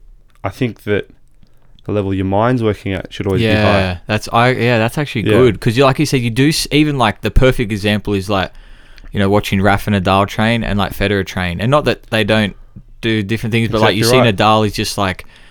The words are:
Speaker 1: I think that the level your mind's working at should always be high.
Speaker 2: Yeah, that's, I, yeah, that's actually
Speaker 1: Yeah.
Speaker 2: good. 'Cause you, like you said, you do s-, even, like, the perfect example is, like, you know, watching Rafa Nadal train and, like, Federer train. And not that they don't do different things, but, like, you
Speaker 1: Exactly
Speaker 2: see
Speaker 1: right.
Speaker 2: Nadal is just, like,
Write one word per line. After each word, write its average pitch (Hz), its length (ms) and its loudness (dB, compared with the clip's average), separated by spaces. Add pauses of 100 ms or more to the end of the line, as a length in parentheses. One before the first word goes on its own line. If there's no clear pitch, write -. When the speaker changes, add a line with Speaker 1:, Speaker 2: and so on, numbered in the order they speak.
(440)
Speaker 1:
I 98 60 -6
think 113 340 -6
that 104 260 -2 (760)
the - 80 -6
level 98 200 -2
your 95 120 -2
mind's 113 360 0
working 104 300 -2
at - 220 -8
should 98 140 -8
always 98 140 0
be 113 60 0
high. 107 60 2
Speaker 2:
Yeah, 98 440 0 (100)
that's, 107 260 -2
I, 120 180 4
yeah, 120 280 0
that's 113 180 -2
actually 135 300 -4
Speaker 1:
Yeah. 107 100 4
Speaker 2:
good. 117 240 4
'Cause 117 160 0
you, 139 80 6
like 131 140 2
you 151 60 0
said, 135 160 0
you 117 80 -2
do 131 200 2
s-, - 220 -2
even, 147 260 2
like, 110 240 0
the 107 100 -4
perfect 127 400 4
example 104 420 -2
is, 95 160 -2
like, 95 220 -2 (600)
you 98 60 -4
know, 98 100 2
watching 101 320 0
Rafa 98 300 2
Nadal 98 360 2
train 113 380 -2
and, 98 120 -2
like, 98 160 -2
Federer 101 320 -2
train. 87 360 -6
And 117 100 -2
not 147 140 2
that - 220 -2
they 110 180 0
don't 107 300 0 (440)
do 110 240 -2
different 107 300 -4
things, 113 160 0
but, 107 100 0
like, 107 160 2
you 110 60 -2
Speaker 1:
Exactly 120 180 2
Speaker 2:
see 120 60 4
Speaker 1:
right. 110 100 2
Speaker 2:
Nadal 107 320 4
is 98 60 -4
just, - 240 -6
like, 95 280 -4 (260)